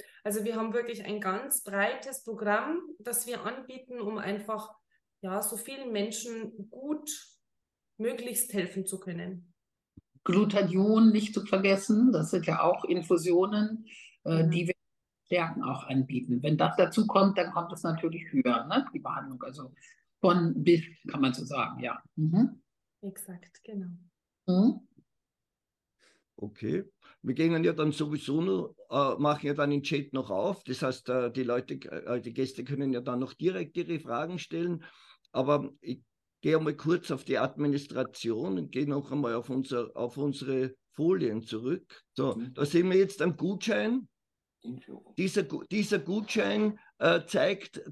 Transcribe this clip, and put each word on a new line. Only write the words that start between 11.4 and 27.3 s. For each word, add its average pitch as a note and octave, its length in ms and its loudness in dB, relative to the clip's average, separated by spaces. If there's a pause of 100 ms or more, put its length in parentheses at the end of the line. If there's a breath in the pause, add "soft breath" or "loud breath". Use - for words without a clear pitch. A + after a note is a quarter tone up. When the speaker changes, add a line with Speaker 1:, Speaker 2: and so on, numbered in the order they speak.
Speaker 2:
vergessen, G3 680 4
das D#3 160 2
sind F3 160 0
ja D#3+ 160 0
auch E3 240 2
Infusionen, F3+ 1000 2 (380 loud breath)
äh, E3 160 4
Speaker 1:
Ja. - 20 6
Speaker 2:
die E3 240 2
wir F3+ 80 -2 (500)
Stärken F3 380 -2
auch - 240 -6
anbieten. B2+ 560 0
Wenn D3+ 140 4
das D#3+ 180 2
dazu F#3+ 320 4
kommt, G3 300 4
dann F3 160 0
kommt E3+ 180 -4
es - 120 -10
natürlich E3 380 -2 (120)
höher, B2+ 340 2
ne, G#3+ 260 2
die D#3 60 -6
Behandlung. C3+ 440 -8
Also C3+ 300 -14 (460 soft breath)
von F3 420 4
bis, E3 220 6 (240)
kann D3 140 -2
man C3 120 4
so - 120 -8
sagen, B2+ 360 -4
ja. A#2+ 220 -6 (140)
Mhm. E3 440 2 (400)
Speaker 1:
Exakt, F#3 600 -16
genau. G3 240 -8 (580)
Speaker 2:
Mhm. F#3 360 6 (1500)
Speaker 3:
Okay. A2+ 480 -6 (380 soft breath)
Wir C3 120 -4